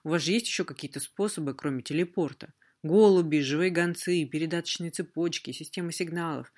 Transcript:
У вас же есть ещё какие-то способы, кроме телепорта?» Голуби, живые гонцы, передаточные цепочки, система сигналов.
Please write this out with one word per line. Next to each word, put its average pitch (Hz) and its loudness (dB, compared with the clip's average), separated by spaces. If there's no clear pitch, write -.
У 156 -6
вас 160 2
же 165 0
есть 226 2
ещё - -2
какие-то 143 -10
способы, 160 -4
кроме 135 -4
телепорта?» 165 -2
Голуби, 175 6
живые 151 0
гонцы, 175 0
передаточные 165 -4
цепочки, 170 -4
система 170 -8
сигналов. 160 -6